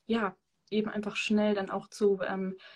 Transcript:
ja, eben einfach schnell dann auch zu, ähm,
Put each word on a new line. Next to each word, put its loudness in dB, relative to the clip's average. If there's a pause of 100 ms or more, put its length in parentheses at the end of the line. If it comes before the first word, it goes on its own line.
ja, -2 (340)
eben 0
einfach -4
schnell 2
dann -2
auch -6
zu, 2
ähm, -4 (180)